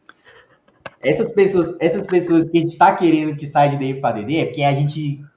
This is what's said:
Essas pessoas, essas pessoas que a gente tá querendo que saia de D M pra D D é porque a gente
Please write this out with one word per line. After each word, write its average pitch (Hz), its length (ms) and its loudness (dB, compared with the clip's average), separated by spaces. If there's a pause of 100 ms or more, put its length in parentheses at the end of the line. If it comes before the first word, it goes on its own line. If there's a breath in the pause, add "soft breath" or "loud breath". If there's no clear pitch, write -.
(1000 soft breath)
Essas - 340 -2
pessoas, 185 480 2
essas 170 260 0
pessoas 165 420 2
que 170 80 2
a 165 40 4
gente - 160 -4
tá 190 180 4
querendo 156 400 0
que 143 100 -10
saia 143 260 2
de 135 60 -4
D 131 80 -4
M 135 160 -6
pra 120 120 -2
D 104 100 -6
D 139 140 -4
é 135 80 0
porque - 180 -6
a 139 100 2
gente 143 500 -4 (140)